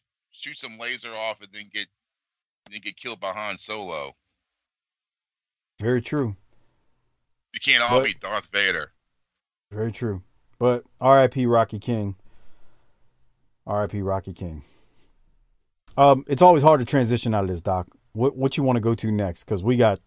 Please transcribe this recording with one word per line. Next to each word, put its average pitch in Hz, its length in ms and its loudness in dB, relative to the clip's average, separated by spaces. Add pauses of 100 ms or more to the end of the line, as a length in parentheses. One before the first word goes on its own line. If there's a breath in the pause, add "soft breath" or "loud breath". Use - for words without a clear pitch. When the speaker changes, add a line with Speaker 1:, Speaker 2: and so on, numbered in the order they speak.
(300)
Speaker 1:
shoot - 280 -18
some 113 200 -16
laser 120 340 -10
off 110 280 -8
and 101 120 -20
then 104 200 -20
get, 104 160 -8 (840)
then 104 120 -16
get 104 140 -14
killed 117 240 -12
by 95 120 -6
Han 101 260 -10
Solo. 87 540 -10 (1700)
Speaker 2:
Very 120 220 0
true. 127 340 -4 (1160)
Speaker 1:
You - 80 -12
can't 127 220 2
all 120 180 2
Speaker 2:
But 131 40 0
Speaker 1:
be 107 100 -4
Darth 101 380 -8
Vader. 92 400 -2 (800)
Speaker 2:
Very 110 200 -6
true. 104 300 -6 (360)
But 123 260 0 (160)
R 135 200 6
I 131 60 6
P 123 200 0
Rocky 113 340 2
King. 104 340 -4 (1500)
R 104 180 -2
I - 40 -6
P 101 140 -6
Rocky 95 300 -4
King. 82 300 -12 (1300)
Um, 139 320 6
it's 143 140 2
always 175 200 8
hard 151 180 6
to 120 60 -2
transition 120 480 0
out 101 100 2
of 92 60 -2
this, 87 100 -6
Doc. 92 260 -4 (260)
What, 131 240 0
what 131 200 -2
you 151 60 0
wanna 127 180 2
go 113 140 2
to 110 160 -4
next? 101 340 -2
'Cause 95 200 -4
we 123 120 2
got 110 300 4